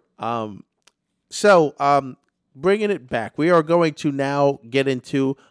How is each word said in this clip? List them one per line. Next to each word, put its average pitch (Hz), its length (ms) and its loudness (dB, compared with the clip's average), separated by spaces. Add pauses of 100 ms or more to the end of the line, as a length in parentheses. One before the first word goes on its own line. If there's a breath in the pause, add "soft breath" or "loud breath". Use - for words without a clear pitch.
(180)
Um, 110 460 -8 (680)
so, 180 480 4
um, 139 380 0 (400)
bringing 202 340 -2
it 127 180 -8
back, 117 300 -6
we 160 120 0
are 170 120 4
going 165 320 0
to 151 160 -6
now 139 480 -2 (100)
get 135 200 0
into 135 480 -4 (140 soft breath)